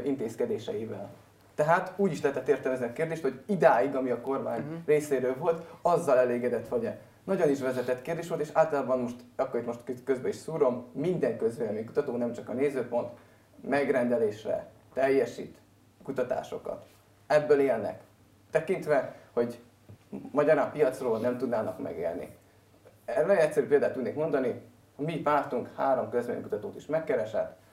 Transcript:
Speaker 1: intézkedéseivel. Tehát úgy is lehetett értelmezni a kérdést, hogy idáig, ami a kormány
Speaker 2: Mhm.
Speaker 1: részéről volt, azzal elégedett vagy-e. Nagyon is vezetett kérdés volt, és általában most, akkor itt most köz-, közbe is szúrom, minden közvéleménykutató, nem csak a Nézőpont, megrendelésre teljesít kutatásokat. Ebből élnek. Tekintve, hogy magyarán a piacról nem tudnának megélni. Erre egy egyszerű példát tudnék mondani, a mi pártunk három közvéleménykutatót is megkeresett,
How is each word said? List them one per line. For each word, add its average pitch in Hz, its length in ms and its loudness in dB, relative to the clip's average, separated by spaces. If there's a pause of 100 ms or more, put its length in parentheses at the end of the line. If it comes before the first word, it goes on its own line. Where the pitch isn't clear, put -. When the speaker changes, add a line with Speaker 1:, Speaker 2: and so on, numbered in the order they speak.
Speaker 1:
intézkedéseivel. 113 1040 -4 (460)
Tehát 165 420 2
úgy 196 160 4
is 131 100 -6
lehetett 147 260 0
értelmezni 131 380 0
a - 60 -6
kérdést, 160 300 -4
hogy 131 240 -2
idáig, 143 480 4
ami 131 160 0
a 117 100 -2
kormány 117 400 -4
Speaker 2:
Mhm. 151 140 -8 (120)
Speaker 1:
részéről 135 520 2
volt, 170 280 -2 (160)
azzal 143 360 4
elégedett 120 500 2
vagy-e. 113 300 -2 (260)
Nagyon 180 240 2
is 139 120 2
vezetett 131 420 -2
kérdés 170 260 -6
volt, 160 120 -2
és 151 120 -4
általában 139 480 2
most, 120 160 -4 (200)
akkor - 240 -2
itt 117 60 -6
most 120 180 -6
köz-, 123 200 -8
közbe 127 240 -2
is 110 80 -2
szúrom, 147 560 0
minden 143 440 0
közvéleménykutató, 113 800 -2
nem 120 160 -2
csak 107 160 -10
a 107 40 -6
Nézőpont, 123 560 -2 (600)
megrendelésre 123 1000 0 (280)
teljesít - 640 0 (440)
kutatásokat. - 840 -4 (400)
Ebből 147 340 6
élnek. 113 400 0 (500)
Tekintve, 156 640 0 (180)
hogy 240 260 0 (720)
magyarán 143 340 4
a - 40 -4
piacról 131 480 2
nem 120 200 0
tudnának 117 440 -2
megélni. - 540 -6 (680)
Erre 151 280 2
egy 190 60 6
egyszerű 151 280 2
példát 123 260 4
tudnék 120 220 -4
mondani, 139 460 -2 (360)
a - 60 -10
mi 160 140 -4
pártunk 139 600 0
három 131 340 0
közvéleménykutatót 120 640 -4
is - 100 -16
megkeresett, 117 720 -2 (160)